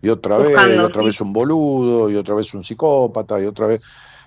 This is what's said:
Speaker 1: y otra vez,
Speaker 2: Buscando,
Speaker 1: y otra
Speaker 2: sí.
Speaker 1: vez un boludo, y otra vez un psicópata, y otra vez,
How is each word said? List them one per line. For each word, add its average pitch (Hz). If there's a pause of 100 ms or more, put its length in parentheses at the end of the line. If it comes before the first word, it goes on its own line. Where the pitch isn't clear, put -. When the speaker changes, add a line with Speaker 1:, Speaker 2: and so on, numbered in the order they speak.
Speaker 1:
y 101
otra 104
vez, 147
Speaker 2:
Buscando, 101
Speaker 1:
y -
otra 107
Speaker 2:
sí. 110
Speaker 1:
vez 107
un 101
boludo, 127
y 104
otra 104
vez 107
un 98
psicópata, 113
y 98
otra 107
vez, 110 (440)